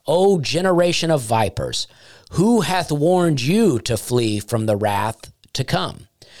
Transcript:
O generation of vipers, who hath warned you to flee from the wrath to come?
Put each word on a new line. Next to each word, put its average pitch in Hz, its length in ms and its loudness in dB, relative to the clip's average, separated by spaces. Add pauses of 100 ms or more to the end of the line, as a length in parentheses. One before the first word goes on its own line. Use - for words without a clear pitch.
O 185 320 4
generation 170 720 0
of 143 100 2
vipers, 113 640 -2 (460)
who 220 300 2
hath 170 300 -2
warned 165 480 2
you 160 420 2
to 117 140 -4
flee 110 440 -2
from 110 260 -4
the 107 100 2
wrath 104 560 -4 (220)
to 135 100 -4
come? - 440 -6 (340)